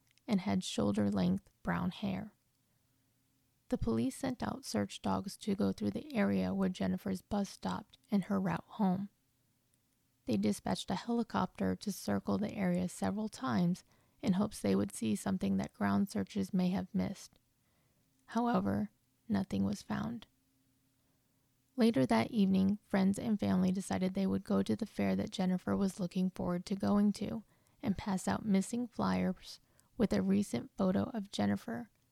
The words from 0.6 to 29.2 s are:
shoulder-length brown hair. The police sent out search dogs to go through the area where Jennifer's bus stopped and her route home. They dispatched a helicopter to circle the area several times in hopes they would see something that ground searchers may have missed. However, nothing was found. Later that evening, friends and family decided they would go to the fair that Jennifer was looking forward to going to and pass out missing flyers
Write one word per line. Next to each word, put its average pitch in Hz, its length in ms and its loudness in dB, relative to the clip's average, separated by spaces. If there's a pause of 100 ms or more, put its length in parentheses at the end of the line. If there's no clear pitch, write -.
shoulder-length 202 840 0 (140)
brown 175 280 -2
hair. 208 400 -6 (1400)
The 240 100 0
police 233 380 0
sent 262 260 -4
out 226 220 -4
search - 380 -4
dogs 190 340 -2
to - 180 -4
go 196 200 0
through 208 180 -2
the 269 240 -8
area 196 380 2
where 190 160 0
Jennifer's 185 520 -4
bus 202 280 -4
stopped - 480 -8 (120)
and 202 140 2
her 196 160 -2
route 175 280 -2
home. 196 420 0 (1160)
They 220 100 0
dispatched - 520 -2
a - 60 -2
helicopter 190 800 -2
to 196 160 -6
circle 202 480 -2
the 208 120 -2
area 180 380 0
several 202 400 -4
times 185 540 0 (400)
in 190 100 4
hopes 208 260 -2
they 196 140 2
would 202 180 0
see 214 240 -2
something 196 420 0
that - 180 -4
ground 202 340 2
searchers 196 420 -4
may 180 180 2
have 185 260 -2
missed. - 420 -4 (920)
However, 208 600 0 (400)
nothing 196 360 0
was 202 180 -4
found. 220 420 -6 (1500)
Later 240 300 6
that 226 240 4
evening, 190 480 4 (100)
friends 196 300 4
and 220 200 0
family 190 320 4
decided 190 440 -2
they 196 100 2
would 190 180 0
go 196 200 2
to 220 120 -2
the 208 120 -4
fair 196 280 0
that 202 140 -2
Jennifer 185 480 0
was 196 220 0
looking 185 320 0
forward 180 340 -4
to 196 100 -4
going 202 380 4
to 214 300 -6 (400)
and 190 120 0
pass 190 320 -4
out 196 200 -2
missing 214 400 0
flyers 185 720 -2 (360)